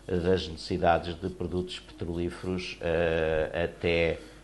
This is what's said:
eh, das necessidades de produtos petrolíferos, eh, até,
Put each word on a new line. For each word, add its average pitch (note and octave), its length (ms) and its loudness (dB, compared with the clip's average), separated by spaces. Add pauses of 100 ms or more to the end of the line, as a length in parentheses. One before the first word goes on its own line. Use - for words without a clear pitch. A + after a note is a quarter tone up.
eh, F#2 80 0
das F2 320 4
necessidades E2 720 2
de F#2+ 80 -6
produtos F2+ 520 -4
petrolíferos, F2 1000 -4
eh, E2 840 2
até, E2+ 540 2 (240)